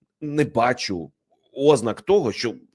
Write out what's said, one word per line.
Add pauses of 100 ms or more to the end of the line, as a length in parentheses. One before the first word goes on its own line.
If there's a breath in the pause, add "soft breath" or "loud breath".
(220)
не
бачу (420)
ознак
того,
що (200)